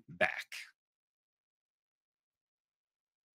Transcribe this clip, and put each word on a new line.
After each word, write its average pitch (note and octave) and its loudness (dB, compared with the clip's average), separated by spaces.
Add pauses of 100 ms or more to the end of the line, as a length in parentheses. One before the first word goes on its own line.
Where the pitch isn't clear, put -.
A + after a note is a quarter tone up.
back. - 2 (3000)